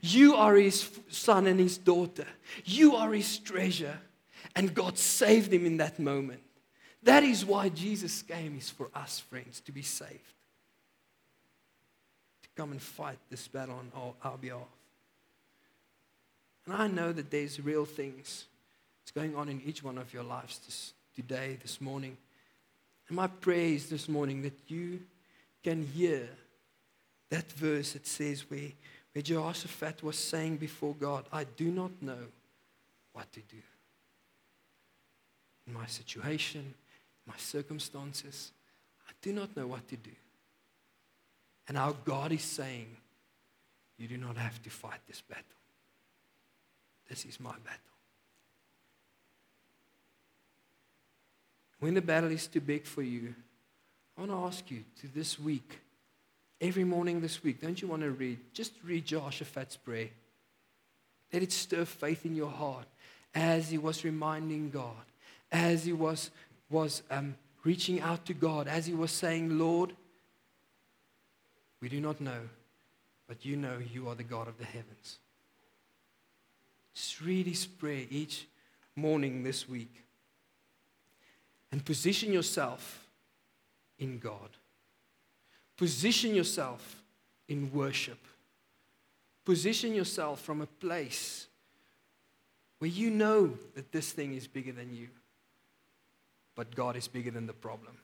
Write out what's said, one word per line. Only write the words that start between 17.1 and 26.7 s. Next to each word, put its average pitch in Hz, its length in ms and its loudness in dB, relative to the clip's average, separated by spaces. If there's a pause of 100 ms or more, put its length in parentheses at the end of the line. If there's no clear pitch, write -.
that 143 180 -6
there's 147 300 -2
real 147 240 0
things 139 640 -10 (560)
that's - 100 -20
going 151 240 -4
on 147 120 -4
in 139 140 -6
each 147 200 -8
one 127 160 -8
of 123 140 -12
your 123 100 -10
lives 123 360 -10
this, - 360 -14 (200)
today, 131 480 -6
this - 180 -12
morning. 135 360 -8 (920)
And 170 80 -6
my 185 100 2
prayer 175 480 4
is 143 140 -4
this 151 200 -6
morning 139 340 0
that 139 160 -8 (100)
you 175 320 -6 (640)
can 165 200 0
hear 143 460 0 (1000)